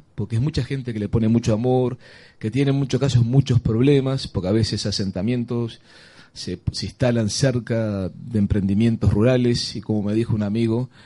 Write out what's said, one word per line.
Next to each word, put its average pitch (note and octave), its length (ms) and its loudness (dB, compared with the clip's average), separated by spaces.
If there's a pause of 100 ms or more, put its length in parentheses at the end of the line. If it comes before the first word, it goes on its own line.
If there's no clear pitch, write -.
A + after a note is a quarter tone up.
(140)
porque A2 220 -6
es A#2 60 0
mucha C#3 220 -2
gente B2 280 -8
que G#2+ 60 -6
le G#2 100 -4
pone A2 200 2
mucho A#2 260 2
amor, B2 420 0 (420)
que G#2+ 120 -6
tiene C#3 220 2
en C#3 40 2
muchos C3 240 0
casos A#2+ 240 4
muchos B2+ 360 4
problemas, C3+ 680 2
porque F2+ 200 -4
a G2 40 2
veces A2 320 0
asentamientos A#2 960 -4 (540)
se, - 260 -10 (120)
se - 140 -8
instalan A#2 440 0
cerca A2+ 800 -2
de - 280 -6
emprendimientos G#2 720 2
rurales, A#2+ 640 2
y G#2+ 40 -8
como G#2+ 220 -2
me G#2 120 -2
dijo A2+ 200 0
un G#2+ 80 -2
amigo, A2+ 480 -2 (160)